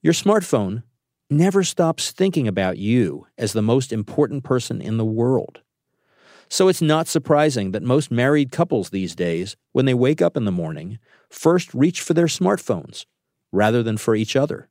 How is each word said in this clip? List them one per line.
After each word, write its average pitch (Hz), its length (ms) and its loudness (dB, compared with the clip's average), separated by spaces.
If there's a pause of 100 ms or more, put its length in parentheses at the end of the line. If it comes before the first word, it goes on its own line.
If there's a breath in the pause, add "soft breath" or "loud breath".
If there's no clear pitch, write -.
Your 160 100 4
smartphone 127 720 0 (440)
never 185 360 2
stops - 480 0
thinking 180 340 0
about 92 320 -2
you 101 480 0 (100)
as 104 160 -4
the 110 100 0
most 123 300 0
important 131 520 -2
person 127 360 -4
in 110 160 -6
the 110 80 -2
world. 117 560 -2 (880 soft breath)
So 190 200 2
it's 180 120 2
not 156 280 2
surprising 147 640 2
that 87 100 -4
most 131 280 0
married 131 420 2
couples 139 360 -2
these 95 260 -6
days, 87 420 -4 (160)
when 131 120 2
they 131 80 2
wake 131 300 2
up 170 120 2
in 117 120 -2
the 95 60 0
morning, 82 460 -6 (300 soft breath)
first - 460 0
reach 151 260 0
for - 140 -2
their 170 120 4
smartphones 151 800 -4 (480)
rather 110 300 2
than 110 160 -2
for 113 160 0
each 110 200 -2
other. 139 360 -2